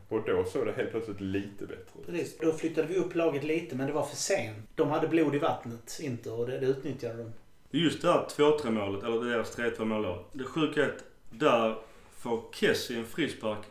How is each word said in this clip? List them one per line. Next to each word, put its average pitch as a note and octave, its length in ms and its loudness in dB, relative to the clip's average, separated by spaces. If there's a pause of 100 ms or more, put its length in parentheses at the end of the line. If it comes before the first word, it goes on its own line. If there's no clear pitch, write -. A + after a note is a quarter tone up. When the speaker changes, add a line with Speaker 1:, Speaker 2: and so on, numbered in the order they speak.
Speaker 1:
Och A2 180 0
då F#2 160 4
såg A#2+ 220 -2
det G#2 80 0
helt A#2 180 -2
plötsligt G#2+ 300 -4
lite G2 440 -4
bättre - 340 -14
ut. - 60 -12
Speaker 2:
Precis. E3 320 -6
Då D#3+ 140 2
flyttade D#3+ 360 0
vi F#3 100 -2
upp F3 180 0
laget D#3 280 2
lite, D#3 320 -2
men C3+ 120 -2
det D3 60 -2
var D3 100 0
för - 120 -6
sent. A#2+ 420 -2 (180)
De D3 140 4
hade D#3+ 180 2
blod D#3 280 4
i C#3+ 40 2
vattnet, - 600 -2
inte, A#2+ 300 -6
och A#2 160 -2
det, C3+ 120 -4
det C3+ 60 0
utnyttjade B2+ 520 -2
de. A2+ 140 -10 (460)
Speaker 3:
Just D#3+ 240 4
det E3 100 2
här C#3+ 180 4
två D3+ 280 6
tre-målet, G#2 460 0
eller A#2 200 0
deras A#2+ 320 0
tre A#2+ 140 0
två-mål A2 340 0
då. F#2 300 -4
Det C3 100 -6
sjuka D3 400 0
är B2 60 2
att - 140 -8 (260)
där A2+ 460 4 (420)
får A#2 240 -2 (100)
Kessie D3+ 460 0
en A2+ 80 -4
frispark A2 540 -2 (120)